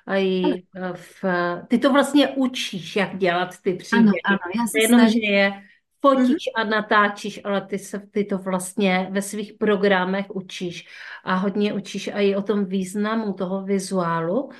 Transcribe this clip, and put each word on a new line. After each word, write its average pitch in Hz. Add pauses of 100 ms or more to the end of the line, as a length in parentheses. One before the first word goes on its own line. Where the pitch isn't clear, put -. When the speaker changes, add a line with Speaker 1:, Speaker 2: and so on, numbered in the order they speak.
Speaker 1:
a 190
i, 185
Speaker 2:
Ano. - (200)
Speaker 1:
eh, 185
v, - (440)
ty 240
to 262
vlastně 277
učíš, 247
jak 190
dělat 180
ty 202
Speaker 2:
Ano, 180
Speaker 1:
příběhy. 214
Speaker 2:
ano, 196 (180)
já 233
se 220
Speaker 1:
Nejenom, 240
Speaker 2:
snažím. 226
Speaker 1:
že 208
je 202 (380)
fotíš 262
Speaker 2:
Mhm. 285 (200)
Speaker 1:
a 220
natáčíš, 208
ale 196
ty 202
se, 202
ty 202
to 196
vlastně 185
ve 196
svých 208
programech 196
učíš 185 (380)
a 190
hodně 208
učíš 196
i 202
o 196
tom 202
významu 202
toho 190
vizuálu. 185